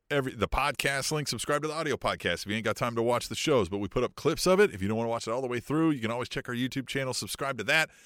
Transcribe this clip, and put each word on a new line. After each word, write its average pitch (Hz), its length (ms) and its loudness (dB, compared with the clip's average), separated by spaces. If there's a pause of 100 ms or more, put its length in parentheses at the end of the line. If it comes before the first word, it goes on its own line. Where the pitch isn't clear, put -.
(100)
Every, 139 240 0
the 98 140 0
podcast 139 640 0
link. 151 160 -2
Subscribe 143 340 0
to 156 60 -2
the 151 60 -4
audio 156 220 0
podcast 90 480 0
if - 40 -10
you 104 80 -2
ain't 110 100 -4
got 107 100 2
time 117 200 -2
to 117 60 2
watch 120 260 2
the - 60 -6
shows. 117 360 4
But 101 80 -2
we 101 100 -2
put 123 160 0
up - 120 -4
clips 151 300 0
of 185 140 6
it. 202 140 8
If 95 80 -4
you 98 60 0
don't 110 100 0
wanna 117 100 0
watch 117 180 -2
it 113 40 -4
all 123 100 -2
the 135 80 -4
way 120 120 -2
through, 156 320 2
you 135 80 -2
can 113 100 -2
always 120 180 -4
check - 200 -6
our 123 60 -4
YouTube 123 340 -4
channel. 131 260 -4
Subscribe 135 440 -4
to 104 60 -6
that. 151 240 4 (180)